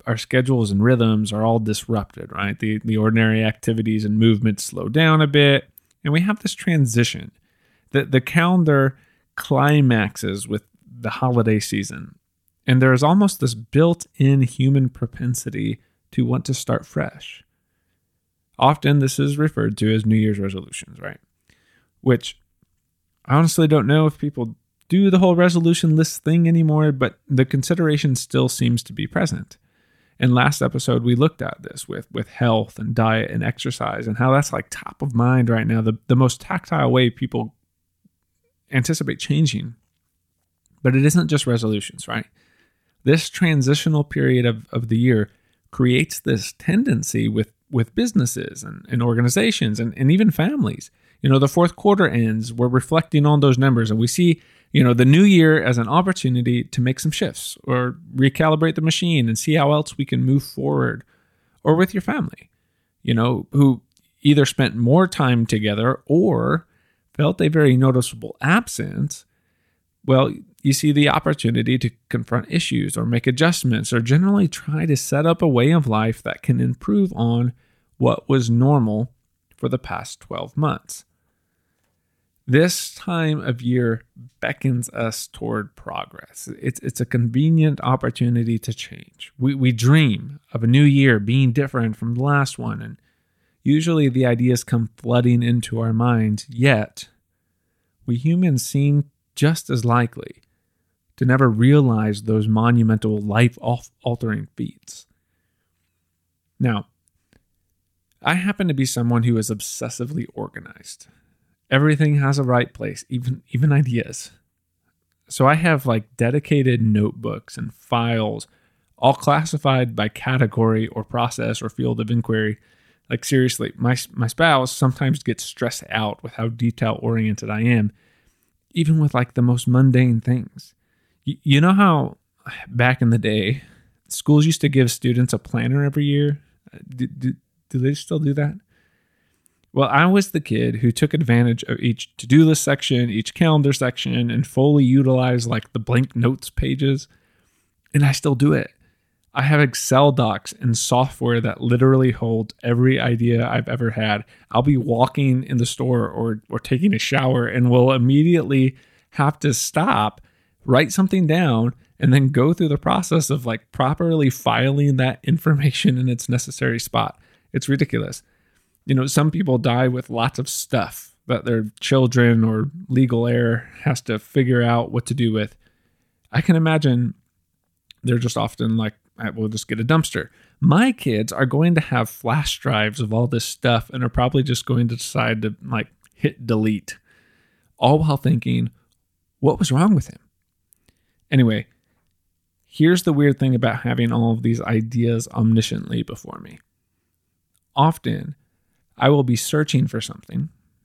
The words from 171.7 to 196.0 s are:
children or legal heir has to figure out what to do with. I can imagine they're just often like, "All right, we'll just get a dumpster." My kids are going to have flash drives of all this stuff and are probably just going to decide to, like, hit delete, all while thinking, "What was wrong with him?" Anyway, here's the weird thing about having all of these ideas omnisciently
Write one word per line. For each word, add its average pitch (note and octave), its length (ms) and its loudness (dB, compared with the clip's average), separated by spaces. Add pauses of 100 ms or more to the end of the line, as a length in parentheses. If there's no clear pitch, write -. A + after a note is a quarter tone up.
children A#2+ 640 4
or A2 280 -2 (160)
legal A#2+ 400 0
heir A#2+ 420 -2 (140)
has B2+ 200 -2
to A2 140 -6
figure B2 460 0
out A#2 280 0
what A#2+ 160 -4
to B2 60 -4
do A#2 180 0
with. G#2+ 240 -4 (760)
I C3 100 -2
can E3+ 140 4
imagine D3 580 2 (880)
they're B2 160 0
just A#2+ 200 -4
often A2+ 400 -4
like, A2 160 -4 (260)
"All A2 60 -10
right, G#2+ 100 -8
we'll A2 140 -4
just A2 180 -10
get A#2 120 -6
a A2+ 60 -4
dumpster." D3+ 440 -2 (300)
My A#3+ 320 2
kids A#2 400 -4
are - 140 -2
going D#3+ 300 0
to D#3 60 0
have A#2 280 -4
flash - 480 -4
drives G#2+ 420 -2
of A2 140 -4
all A#2 140 0
this A#2 180 -4
stuff - 460 -2
and B2+ 120 -6
are A#2+ 60 -2
probably C3 320 0
just B2+ 240 -4
going A#2+ 220 0
to A#2 80 -4
decide A2+ 480 -4
to, G#2+ 200 -6
like, A#2+ 260 -6 (260)
hit C3 320 -6
delete, A2 500 -2 (800)
all C#3+ 220 2
while D3+ 180 0
thinking, A#2+ 540 -2 (680)
"What C#3+ 200 0
was C3+ 120 0
wrong F3 220 2
with D3 140 0
him?" - 140 -20 (1080)
Anyway, A2+ 380 2 (960)
here's E3+ 380 2
the E3 100 0
weird C#3+ 240 2
thing C3 160 0
about A#2 280 -2
having A#2+ 300 -2
all A2+ 200 0
of A2+ 100 -2
these A2+ 200 -2
ideas A2+ 640 -2
omnisciently A2+ 760 -2